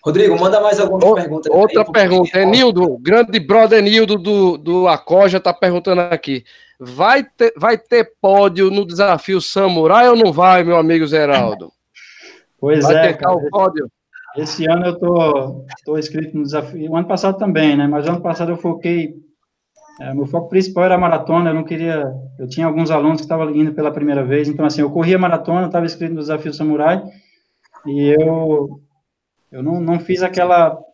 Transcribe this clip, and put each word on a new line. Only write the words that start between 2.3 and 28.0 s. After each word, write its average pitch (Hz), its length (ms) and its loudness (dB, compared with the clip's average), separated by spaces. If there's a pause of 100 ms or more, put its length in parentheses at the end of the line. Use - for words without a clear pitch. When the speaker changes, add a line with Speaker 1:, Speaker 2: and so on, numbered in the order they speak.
Speaker 2:
é 196 60 2
Nildo, 214 380 2
o 139 160 -2
grande 196 420 2
brother 214 420 4
Nildo 214 360 2
do, 185 400 0
do 175 280 0
Acoja 180 540 2
tá 180 140 0
perguntando 180 480 0
aqui, 151 420 -6 (340)
vai 170 460 0
ter, 226 320 0
vai 214 220 0
ter 233 420 0
pódio 196 500 4
no 202 140 -2
desafio 180 560 -2
Samurai 190 680 2
ou 240 80 6
não 214 160 4
vai, 180 300 4
meu 170 140 2
amigo 160 300 2
Zeraldo? 131 680 0 (880)
Speaker 3:
Pois 147 240 2
Speaker 2:
Vai 156 120 4
Speaker 3:
é, 160 160 4
Speaker 2:
tentar 170 160 -4
Speaker 3:
cara, 180 80 2
Speaker 2:
o 147 120 -4
pódio? 170 420 -2 (460)
Speaker 3:
esse 156 320 -6
ano 175 180 0
eu 175 120 -4
tô, 147 680 -2 (200)
tô 156 140 -6
inscrito 151 380 -8
no 147 80 -4
desafio, 151 460 -8
o 160 60 -4
ano 180 120 -4
passado 190 300 -4
também, 156 380 0
né, 143 100 0
mas 147 200 -2
o 165 40 -2
ano 175 100 -4
passado 170 320 -6
eu 170 40 -6
foquei, 170 600 -6 (840)
é, 135 140 -10
meu 139 120 -4
foco 170 220 -8
principal 185 360 0
era 185 100 2
a 180 40 0
maratona, 170 520 0
eu 156 40 -2
não 156 100 -4
queria, 156 480 -6 (260)
eu 131 100 -12
tinha 165 180 -6
alguns 160 240 -2
alunos 156 260 0
que - 80 -10
estavam 160 260 -4
indo 151 220 0
pela 151 180 -4
primeira 147 340 -2
vez, 143 240 -2
então 151 160 -4
assim, 151 160 -2
eu 143 100 0
corria 170 280 0
maratona, 175 500 -2
tava 170 180 -2
inscrito 165 280 -8
no 156 60 -8
desafio 151 340 -8
Samurai, 156 480 -2 (840)
e 143 340 0